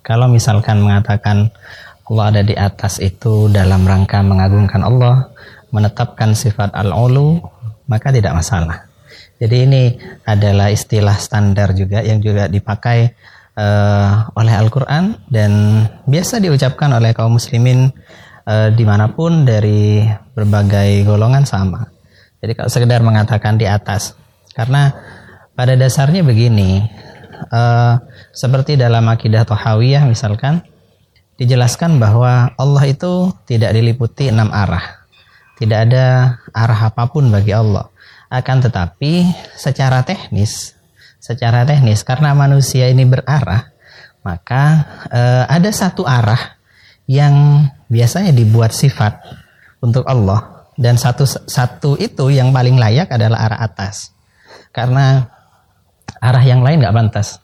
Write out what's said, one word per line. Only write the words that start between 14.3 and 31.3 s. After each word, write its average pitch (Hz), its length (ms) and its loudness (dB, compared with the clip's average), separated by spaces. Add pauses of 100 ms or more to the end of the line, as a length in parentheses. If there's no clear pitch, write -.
oleh 113 240 2
Al-Quran 139 560 0 (160)
dan 107 220 0 (580)
biasa 180 320 -2
diucapkan 147 540 0
oleh 113 180 0
kaum 117 240 0
muslimin, 127 540 0 (580)
eh, 110 240 2
dimanapun 117 720 0
dari 107 640 2 (260)
berbagai 101 720 0
golongan 113 400 2
sama. 95 400 -4 (560)
Jadi 110 160 -6
kalau - 140 -6
sekedar 120 340 2
mengatakan 110 560 2
di 104 80 0
atas, - 480 -4 (400)
karena 135 320 0 (640)
pada 127 220 0
dasarnya 139 480 0
begini, 107 580 2 (680)
eh, 120 420 2 (400)
seperti 135 460 -2
dalam 117 260 2
akidah 113 400 0
Tohawiyah 120 640 0
misalkan, 113 540 -2 (720)